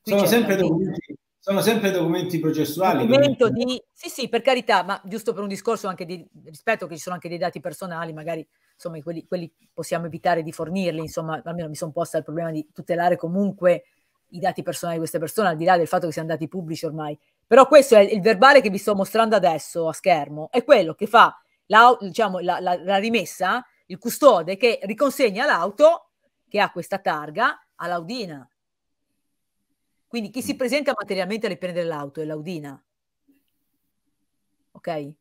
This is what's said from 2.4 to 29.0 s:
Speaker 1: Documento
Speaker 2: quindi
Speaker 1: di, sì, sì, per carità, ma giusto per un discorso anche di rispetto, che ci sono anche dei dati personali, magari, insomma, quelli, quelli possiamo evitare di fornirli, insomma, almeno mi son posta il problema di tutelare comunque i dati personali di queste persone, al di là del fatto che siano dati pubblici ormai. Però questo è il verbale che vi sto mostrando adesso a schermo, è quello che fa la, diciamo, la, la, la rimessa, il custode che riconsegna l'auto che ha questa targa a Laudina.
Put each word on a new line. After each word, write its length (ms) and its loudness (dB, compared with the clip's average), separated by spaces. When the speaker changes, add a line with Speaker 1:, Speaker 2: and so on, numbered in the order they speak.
Speaker 1:
Documento 440 2
Speaker 2:
quindi 260 -4
Speaker 1:
di, 80 -14
sì, 160 -16
sì, 180 -8
per 140 -2
carità, 420 0
ma 220 -6
giusto 280 -6
per 100 -8
un 40 -6
discorso 400 -4
anche 180 -8
di 220 -14
rispetto, 420 -4
che 80 -12
ci 60 -14
sono 140 -8
anche 140 -12
dei 80 -8
dati 220 -6
personali, 520 -10
magari, 340 -10
insomma, 300 -12
quelli, 240 -10
quelli 220 -8
possiamo 360 -6
evitare 360 -2
di 80 -8
fornirli, 480 -4
insomma, 460 -8
almeno 240 -8
mi 60 -10
son 160 -8
posta 260 -4
il 60 -4
problema 280 -6
di 220 -8
tutelare 420 -2
comunque 680 0
i 80 -18
dati 240 -4
personali 340 -6
di 60 -4
queste 160 -6
persone, 300 -2
al 60 -2
di 80 -6
là 140 4
del 100 0
fatto 200 -2
che 40 -4
siano 160 -8
dati 220 -6
pubblici 360 -8
ormai. 320 -8
Però 220 8
questo 280 8
è 40 12
il 200 4
verbale 400 6
che 100 2
vi 80 -4
sto 160 -2
mostrando 440 0
adesso 500 0
a 60 -4
schermo, 580 -2
è 140 -2
quello 300 6
che 120 -6
fa 320 6
la, 300 8
diciamo, 420 -4
la, 200 -2
la, 220 -2
la 160 0
rimessa, 680 -2
il 120 -14
custode 600 2
che 260 0
riconsegna 640 0
l'auto 640 2
che 100 -2
ha 120 2
questa 280 -8
targa 760 -4
a 120 -12
Laudina. 640 -8